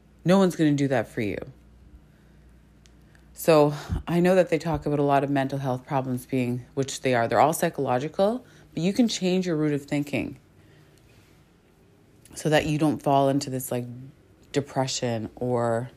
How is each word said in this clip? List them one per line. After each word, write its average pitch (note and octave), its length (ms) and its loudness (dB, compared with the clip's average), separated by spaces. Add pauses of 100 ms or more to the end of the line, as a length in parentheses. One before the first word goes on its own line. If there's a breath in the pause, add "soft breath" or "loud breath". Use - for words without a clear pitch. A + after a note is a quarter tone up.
(260)
No F3+ 120 6
one's F#3+ 200 2
gonna D3+ 160 4
do C#3 160 0
that B2 180 0
for - 140 -8
you. G#2 160 -4 (1900 soft breath)
So D3 420 4 (320 loud breath)
I E3+ 140 0
know F3+ 160 4
that F3+ 140 4
they D#3+ 100 0
talk D3+ 260 -4
about D3 140 -2
a C#3+ 40 2
lot C#3 200 2
of C#3 60 -2
mental C#3 300 -2
health B2+ 260 -4
problems C3 400 -4
being, B2 480 -2
which - 280 -6
they B2+ 140 0
are, A#2 140 2
they're A2+ 100 2
all C#3+ 140 6
psychological, D#3+ 920 -2 (280 soft breath)
but D#3+ 100 -6
you F#3 80 0
can A#3 160 2
change F#3 400 -2
your E3+ 80 -2
route D3+ 180 0
of C#3+ 120 -4
thinking C#3+ 520 -4 (2000 soft breath)
so - 140 -4
that D3+ 160 2
you D3+ 120 0
don't D3 240 0
fall C#3 280 4
into C3+ 200 -2
this, C3 220 -8
like, B2 140 -4 (640)
depression C3 840 -4
or A#2+ 600 -2